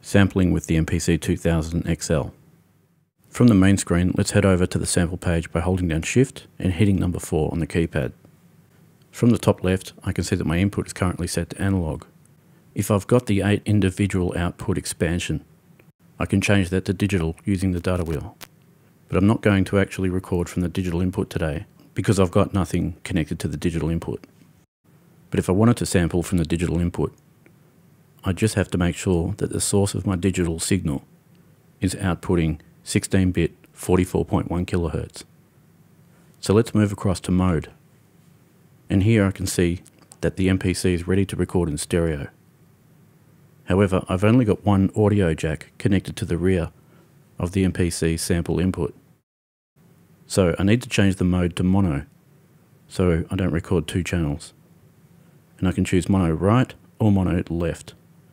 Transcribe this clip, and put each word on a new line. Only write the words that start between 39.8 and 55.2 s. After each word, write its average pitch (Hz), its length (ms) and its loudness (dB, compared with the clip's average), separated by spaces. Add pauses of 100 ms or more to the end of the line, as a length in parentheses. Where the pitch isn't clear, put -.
that 82 160 -2
the 95 120 2
M 95 80 2
P 92 160 0
C 90 220 0
is 85 120 -6
ready 95 160 2
to - 120 -6
record 87 340 0
in 73 80 -4
stereo. 82 520 -2 (1400)
However, 92 440 2
I've 95 140 0
only 117 200 6
got 110 220 0
one 98 300 4
audio 101 400 2
jack - 420 -6
connected - 380 -2
to - 100 -6
the 85 140 -2
rear 87 320 0 (640)
of 90 140 -4
the 95 120 0
M 90 100 2
P 87 180 0
C 82 260 -2
sample 85 420 -2
input. 87 360 -2 (1300)
So 90 320 2
I 92 60 -2
need 110 180 2
to - 80 -14
change 98 280 2
the 92 80 0
mode 90 320 0
to 90 60 -2
mono, 92 440 0 (800)
so 87 420 2
I 95 60 -6
don't 92 160 0
record 85 360 -2
two 95 140 -4
channels. 80 540 -4 (1040)